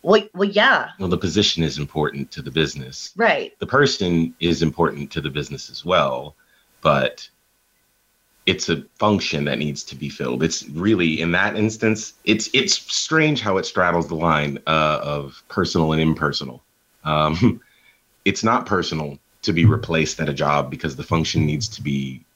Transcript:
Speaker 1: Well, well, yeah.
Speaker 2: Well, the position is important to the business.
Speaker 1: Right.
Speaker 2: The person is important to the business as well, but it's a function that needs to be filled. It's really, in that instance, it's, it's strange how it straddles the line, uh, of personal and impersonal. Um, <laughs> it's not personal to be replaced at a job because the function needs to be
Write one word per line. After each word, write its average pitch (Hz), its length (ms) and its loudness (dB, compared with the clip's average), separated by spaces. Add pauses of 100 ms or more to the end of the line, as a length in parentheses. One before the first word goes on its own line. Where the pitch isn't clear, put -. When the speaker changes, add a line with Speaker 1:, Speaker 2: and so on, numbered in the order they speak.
Speaker 1:
Well, 208 200 6 (100)
well, 196 160 0
yeah. 208 480 2
Speaker 2:
Well, 90 120 -4
the 87 80 2
position 92 440 0
is 71 160 -2
important 71 540 -4
to - 100 -12
the 67 100 -12
business. 67 680 -4
Speaker 1:
Right. 175 420 0
Speaker 2:
The - 80 -8
person 90 720 2
is 80 220 2
important 73 500 0
to - 80 -6
the 76 100 -6
business 71 400 -10
as - 140 -16
well, 73 500 0 (460)
but 69 480 0 (1160)
it's - 240 0
a 78 120 -2 (160)
function 98 480 0
that 67 140 -2
needs 71 240 -4
to - 120 -16
be 71 140 -8
filled. 65 320 -4
It's 82 280 -2
really, 85 520 2
in 85 120 0
that 98 220 2
instance, 110 580 0 (100)
it's, 107 300 0
it's - 200 2 (180)
strange 156 500 0
how 101 160 0
it 92 80 0
straddles 87 420 2
the 82 80 -6
line, 78 500 2
uh, 78 380 2
of 71 460 -6
personal 82 440 2
and 78 80 2
impersonal. 73 600 -2 (400)
Um, 87 580 2 (320)
<laughs> - 320 -20
it's 98 180 0
not 113 220 2
personal 78 540 -4 (240)
to 101 100 0
be 85 120 4
replaced 82 540 2
at 78 100 -2
a 71 40 -4
job 71 380 0
because 73 240 -6
the 69 80 -12
function 80 420 0
needs 76 220 -2
to - 160 -12
be 69 400 -6 (120)